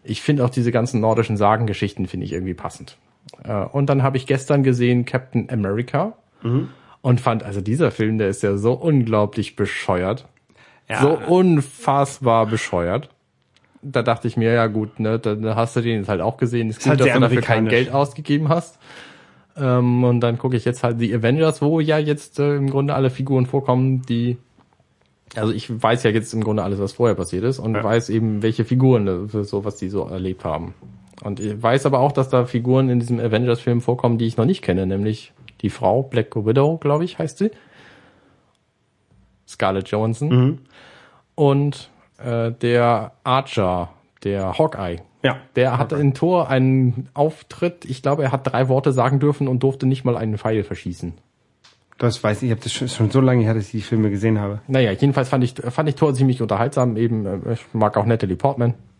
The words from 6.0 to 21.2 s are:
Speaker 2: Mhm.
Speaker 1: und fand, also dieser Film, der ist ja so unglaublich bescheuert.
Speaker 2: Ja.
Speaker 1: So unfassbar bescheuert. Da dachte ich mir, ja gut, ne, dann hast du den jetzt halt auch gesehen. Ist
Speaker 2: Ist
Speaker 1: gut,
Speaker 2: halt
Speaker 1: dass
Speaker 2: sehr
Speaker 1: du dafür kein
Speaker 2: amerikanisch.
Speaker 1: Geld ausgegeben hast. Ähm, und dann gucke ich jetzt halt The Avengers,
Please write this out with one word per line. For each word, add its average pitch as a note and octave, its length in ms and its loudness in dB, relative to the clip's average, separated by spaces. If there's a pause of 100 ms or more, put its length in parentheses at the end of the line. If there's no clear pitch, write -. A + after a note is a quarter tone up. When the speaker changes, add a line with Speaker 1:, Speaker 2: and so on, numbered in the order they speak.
Speaker 2:
Mhm. A#2+ 280 -2 (320)
Speaker 1:
und B2 180 2
fand, A2+ 240 0
also G2+ 160 -6
dieser A#2+ 320 0
Film, A2 260 0
der G2+ 120 2
ist F#2 120 -4
ja G2+ 140 2
so G#2+ 180 2
unglaublich A2+ 840 0
bescheuert. F#2+ 680 -2 (600)
Speaker 2:
Ja. A2 140 -2
Speaker 1:
So D3 160 4 (100)
unfassbar C#3 1160 2
bescheuert. G#2+ 640 -2 (720)
Da C3+ 200 -2
dachte A2+ 280 0
ich - 80 -4
mir, A2+ 160 4
ja A#2 140 2
gut, G#2+ 340 -4
ne, A2 180 0
dann G#2+ 260 -2 (100)
hast A#2 200 -2
du B2 60 2
den A2+ 180 -2
jetzt G2 100 -6
halt F#2 120 -2
auch A2 160 -2
gesehen. A#2 320 -2
Ist G#2+ 80 -8
Speaker 2:
Ist - 60 -12
Speaker 1:
gut, C#3 80 2
Speaker 2:
halt C#3 100 4
Speaker 1:
dass B2+ 60 6
Speaker 2:
sehr B2 80 2
Speaker 1:
du C3 40 4
dafür A#2+ 220 2
kein A#2 180 2
Speaker 2:
amerikanisch. A2+ 260 2
Speaker 1:
Geld B2 100 -8
ausgegeben D3 540 0
hast. E3+ 300 -2 (760)
Ähm, B2 480 2
und A#2+ 160 4
dann A#2 160 0
gucke C3 180 -2
ich C#3+ 80 -2
jetzt A#2+ 180 -2
halt A#2 180 0
The A2+ 140 0
Avengers, D3 480 0